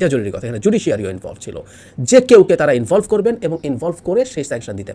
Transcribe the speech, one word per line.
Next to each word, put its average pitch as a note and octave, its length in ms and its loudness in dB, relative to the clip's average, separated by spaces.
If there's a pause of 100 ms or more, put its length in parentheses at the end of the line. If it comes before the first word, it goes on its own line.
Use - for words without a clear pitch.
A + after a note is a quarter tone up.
যা F#3 120 0
জরুরি G#2 220 -2
কথা, F2+ 120 -10
এখানে A2+ 180 -6
জুডিশিয়ারিও A2+ 500 0
ইনভলভ - 300 -14
ছিল, - 120 -12 (540)
যে B3+ 80 8 (120)
কেউকে F#3+ 300 8
তারা D3 200 2
ইনভলভ F3 320 0
করবেন G#3+ 220 0 (120)
এবং D#3+ 100 -4 (140)
ইনভলভ D#3+ 260 -4 (120)
করে G3 120 0 (120)
সেই C#3 180 -6
স্যাংশন A#2 300 -8
দিতে G2 140 -12